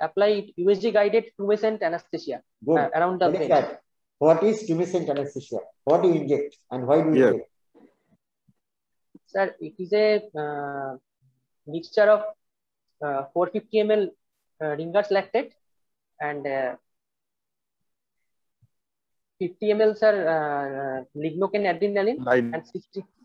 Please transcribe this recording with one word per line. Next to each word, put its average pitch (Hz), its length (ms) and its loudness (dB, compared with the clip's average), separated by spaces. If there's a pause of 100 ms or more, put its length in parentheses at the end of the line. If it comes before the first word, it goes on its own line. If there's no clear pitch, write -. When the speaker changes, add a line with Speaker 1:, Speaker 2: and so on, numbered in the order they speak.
Speaker 1:
apply 202 540 0
U 180 160 2
S 196 80 2
G 220 120 0
guided 208 340 2 (120)
tumescent 214 440 0
anesthesia, 165 600 -6 (240)
Speaker 2:
Good. 156 120 4
Speaker 1:
uh, 143 180 0
around 180 240 0
the 185 60 2
Speaker 2:
What 170 100 2
is 180 40 -2
Speaker 1:
vein. 151 100 -2
Speaker 2:
that? 151 320 2 (360)
What 160 260 4
is 214 260 0
tumescent 165 400 -2
anesthesia? 139 500 -6 (240)
What 165 200 2
do 185 60 6
you 170 120 4
inject 143 360 -2 (140)
and 127 160 -6
why 151 140 4
do 156 80 0
you 156 60 2
Speaker 3:
Yeah. 127 160 6
Speaker 2:
inject? - 180 -4 (1800)
Speaker 1:
Sir, - 320 -2
it 156 200 -12
is 185 140 -4
a, 214 280 4 (160)
uh, 139 600 -6 (680)
mixture 170 440 0
of, 214 140 4 (760)
uh, 139 220 -4 (100)
four 175 140 0
fifty 214 320 -4
M 214 120 0
L, 208 180 2 (520)
uh, 151 160 -4
Ringer's 170 320 -2
lactate 196 420 -2 (680)
and, 147 260 -6
uh, 135 280 -4 (2500)
fifty 190 340 -2
M 214 100 0
L, 214 140 4
sir, 214 180 4 (220)
uh, 147 300 -2 (160)
uh, 131 220 -6 (200)
lignocaine 190 500 -2
adrenaline 202 500 -2
Speaker 3:
Line. 123 300 2
Speaker 1:
and 160 120 -8
sixty, - 380 -14 (220)